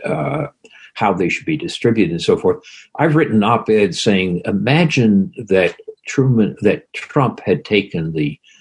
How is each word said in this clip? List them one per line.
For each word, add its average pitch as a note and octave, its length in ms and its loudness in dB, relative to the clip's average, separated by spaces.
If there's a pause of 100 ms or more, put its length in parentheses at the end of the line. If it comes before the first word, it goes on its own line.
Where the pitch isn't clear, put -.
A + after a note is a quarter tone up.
uh, - 440 -4 (480)
how G#2 160 0
they F2+ 160 0
should - 200 -6
be D#2 100 -2
distributed F2+ 540 0
and E2+ 100 -6
so - 160 2
forth, F2+ 260 -2 (360)
I've D3+ 160 2
written A2 260 2
op-eds G#2+ 580 2
saying, F#2 460 0
Imagine A2 920 2
that F#2 380 0 (300)
Truman, A#2+ 560 2
that - 320 0
Trump - 460 -4
had F2+ 260 -2
taken F2+ 480 -2
the D2+ 260 -4 (220)